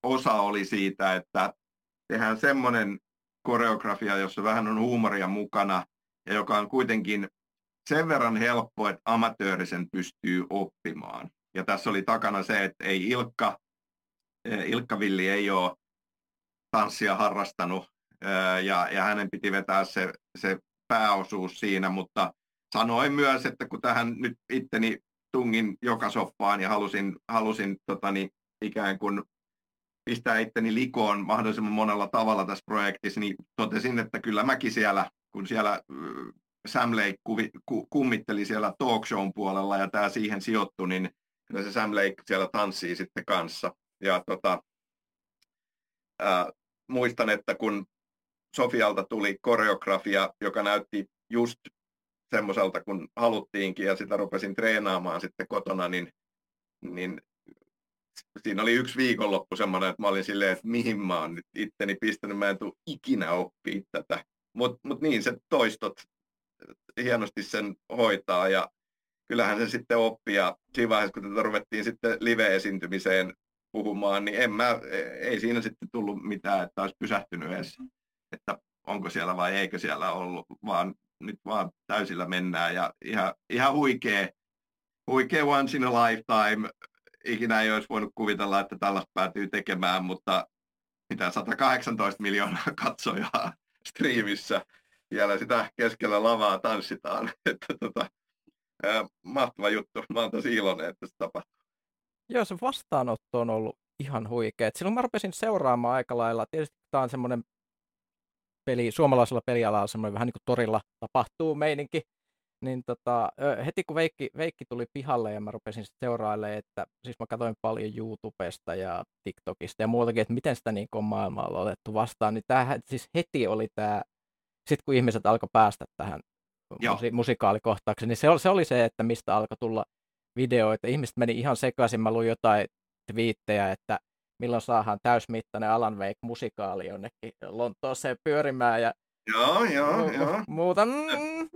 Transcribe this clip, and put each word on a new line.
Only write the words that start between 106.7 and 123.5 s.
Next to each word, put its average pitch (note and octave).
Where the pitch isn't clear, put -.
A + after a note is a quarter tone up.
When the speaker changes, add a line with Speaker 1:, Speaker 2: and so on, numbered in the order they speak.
Speaker 2:
tää C#3
on B2+
semmonen B2
peli-, A#2+
suomalaisella B2+
pelialalla G#2+
semmonen A2
vähän A2
niinku A#2+
torilla A2+
tapahtuu D3
meininki. D3+
Niin B2+
tota, A#2+
ö, C3
heti E3+
kun D3+
Veikki, D#3+
Veikki D#3+
tuli A#2+
pihalle B2+
ja G#2
mä G#2+
rupesin A2
sit -
seurailemaan, G#2+
että G2+
siis B2
mä A#2
katsoin A2+
paljon A2
YouTubesta G2+
ja F#2+
TikTokista -
ja A2
muutakin, A#2
että A2+
miten B2
sitä -
niinku G#2+
on G#2
maailmalla G#2
otettu G2+
vastaan, A2
niin A2
tämähän B2+
siis -
heti C#3+
oli A2